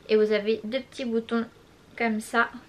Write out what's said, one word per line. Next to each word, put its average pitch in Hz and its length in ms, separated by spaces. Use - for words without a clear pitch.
Et 220 80
vous 214 160
avez 214 320
deux 247 160
petits 254 260
boutons 226 400
comme 220 240
ça 233 300